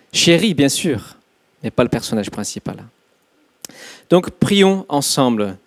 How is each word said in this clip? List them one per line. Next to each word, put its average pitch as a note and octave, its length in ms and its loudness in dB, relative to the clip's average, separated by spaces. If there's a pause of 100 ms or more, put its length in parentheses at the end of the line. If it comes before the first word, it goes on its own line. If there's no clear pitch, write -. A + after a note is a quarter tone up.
(120)
Chéris, F3 420 2
bien C#3 140 4
sûr, C3 480 -4 (480)
mais A2 80 -6
pas - 100 2
le A#2+ 60 2
personnage A2+ 420 -4
principal. - 540 -10 (1200)
Donc, F3 220 2
prions F#3+ 580 2
ensemble. A#2+ 680 0 (100)